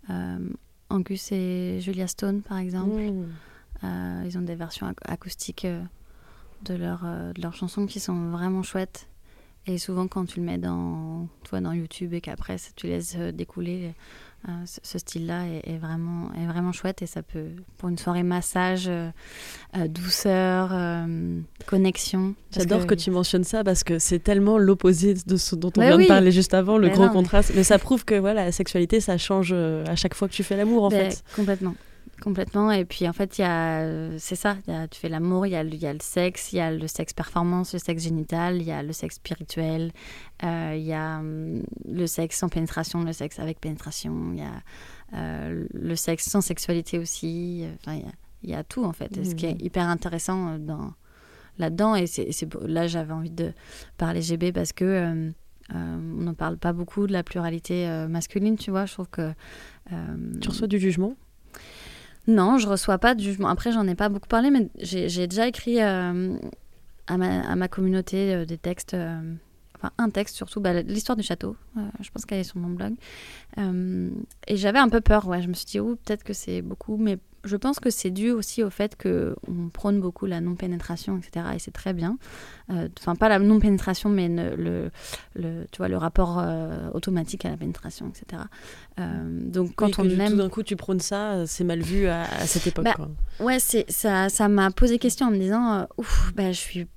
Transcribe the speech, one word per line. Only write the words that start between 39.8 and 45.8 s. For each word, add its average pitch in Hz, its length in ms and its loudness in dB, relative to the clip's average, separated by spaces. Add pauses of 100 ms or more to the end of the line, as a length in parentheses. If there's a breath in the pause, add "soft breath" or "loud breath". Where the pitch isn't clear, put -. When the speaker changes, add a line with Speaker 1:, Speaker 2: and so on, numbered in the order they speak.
Speaker 1:
euh, 165 340 -4
il 156 80 -6
y 156 80 -4
a, 156 260 -4
hum, 156 440 -6 (260)
le 175 180 -2
sexe 165 320 -4
sans 180 100 0
pénétration, 165 560 -2
le 165 80 -4
sexe 151 260 -8
avec 160 220 -6
pénétration, 160 720 -8
il 170 60 -6
y 147 40 -8
a, 143 100 -10 (680 loud breath)
euh, - 540 -6
le 165 240 -4